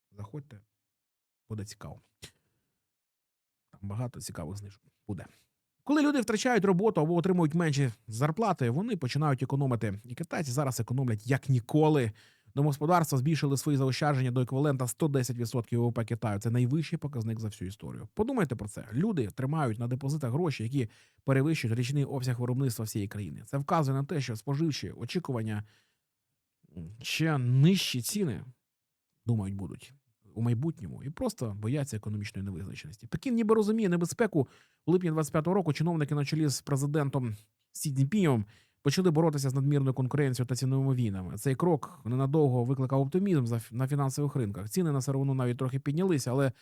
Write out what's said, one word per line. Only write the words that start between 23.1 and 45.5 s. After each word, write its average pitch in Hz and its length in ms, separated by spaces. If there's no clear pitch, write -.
Це 139 120
вказує 143 400
на 139 60
те, 143 180
що 123 140
споживчі 139 560
очікування, 113 720
м, 82 120
ще 156 360
нижчі 131 640
ціни, 131 440
думають, 101 300
будуть - 380
у 110 80
майбутньому 120 640
і 135 60
просто 165 440
бояться 113 440
економічної 104 480
невизначеності. 98 640
Пекін - 280
ніби 226 200
розуміє 214 340
небезпеку. 170 580
У 156 60
липні 180 180
двадцять 156 220
п'ятого 170 220
року 170 200
чиновники 151 420
на 143 100
чолі 156 220
з 127 140
президентом 139 760
Сі 151 220
Цзіньпінем 135 520
почали 180 300
боротися 147 380
з 127 40
надмірною 135 400
конкуренцією 127 540
та 127 80
ціновими 135 400
війнами. 98 420
Цей 131 180
крок 165 500
ненадовго 131 600
викликав 135 360
оптимізм 160 440
за 117 100
ф-, 113 160
на 127 160
фінансових 143 480
ринках. 101 340
Ціни 170 220
на 139 100
сировину 135 320
навіть 123 240